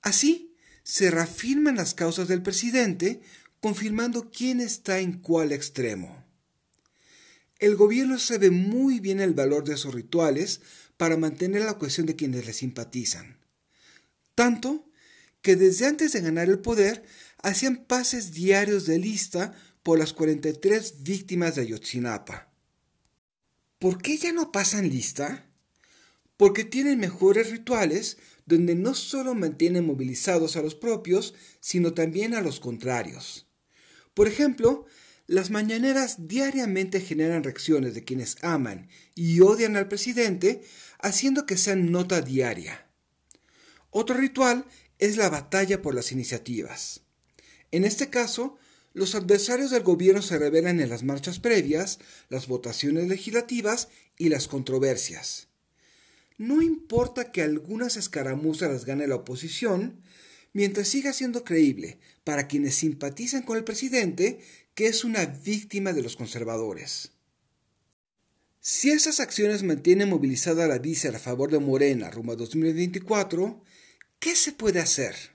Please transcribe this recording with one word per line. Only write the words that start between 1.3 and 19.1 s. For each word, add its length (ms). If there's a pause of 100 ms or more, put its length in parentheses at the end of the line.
las 180
causas 320
del 160
presidente, 760 (400)
confirmando 680
quién 300
está 380
en 220
cuál 300
extremo. 720 (1400)
El 160
gobierno 420
sabe 320
muy 500
bien 200
el 120
valor 320
de 100
esos 200
rituales 680 (380)
para 180
mantener 460
la 160
cohesión 280
de 80
quienes 300
le 80
simpatizan. 880 (960)
Tanto 560 (500)
que 160
desde 300
antes 260
de 80
ganar 300
el 80
poder, 460 (380)
hacían 440
pases 460
diarios 520
de 140
lista 560 (280)